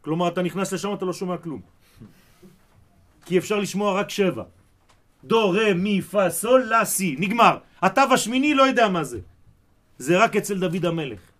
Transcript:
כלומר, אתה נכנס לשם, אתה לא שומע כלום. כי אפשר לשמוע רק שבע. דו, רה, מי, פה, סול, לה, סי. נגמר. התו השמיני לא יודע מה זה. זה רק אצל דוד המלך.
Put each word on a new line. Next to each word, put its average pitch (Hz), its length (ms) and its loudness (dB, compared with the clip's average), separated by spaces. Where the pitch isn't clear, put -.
כלומר, 170 280 -2
אתה 180 140 -2
נכנס 180 300 -4
לשם, 190 220 -4
אתה 196 100 -8
לא 185 80 -4
שומע 180 260 -6
כלום. 151 220 -10
כי 180 140 0
אפשר 208 200 -2
לשמוע 202 420 -2
רק 202 100 -4
שבע. 160 340 -2
דו, 208 260 2
רה, 208 240 2
מי, 190 280 0
פה, 185 280 0
סול, 254 300 2
לה, 226 240 0
סי. 175 340 -2
נגמר. 196 400 4
התו 190 180 2
השמיני 262 400 0
לא 269 80 4
יודע 240 260 4
מה 175 160 -2
זה. 120 160 -10
זה 170 260 2
רק 220 120 0
אצל 202 240 -2
דוד 175 240 -2
המלך. 156 360 -4